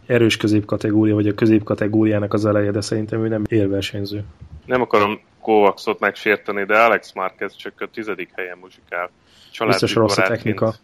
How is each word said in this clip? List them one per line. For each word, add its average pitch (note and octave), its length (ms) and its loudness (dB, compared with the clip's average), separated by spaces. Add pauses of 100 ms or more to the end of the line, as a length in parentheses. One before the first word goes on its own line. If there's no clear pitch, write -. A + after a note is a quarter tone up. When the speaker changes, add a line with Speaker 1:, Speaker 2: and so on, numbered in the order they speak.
Speaker 1:
erős A#2 300 2
középkategória, G#2+ 800 0
vagy G#2 140 2
a G2+ 60 -2
középkategóriának G#2+ 1000 2
az G#2+ 140 0
eleje, G#2 240 2
de G#2 100 -2
szerintem A2 440 -4
ő A2 40 -2
nem A2 200 -2
élversenyző. G2+ 760 -2 (420)
Speaker 2:
Nem B2+ 140 0
akarom G#2 400 0 (200)
Kovacsot G#2 600 2
megsérteni, G2+ 640 -2
de G#2+ 140 2
Alex A2+ 340 2
Marquez F#2+ 440 -6
csak - 240 -14
a G2+ 120 -8
tizedik G2 440 -10
helyen F2+ 240 -10
muzsikál. F2+ 500 -10 (420)
Család A2 200 0
Speaker 1:
Biztos F#2+ 220 0
rossz G#2+ 220 2
a G2 60 2
Speaker 2:
barátként G#2+ 360 -2
Speaker 1:
technika. A2 260 -2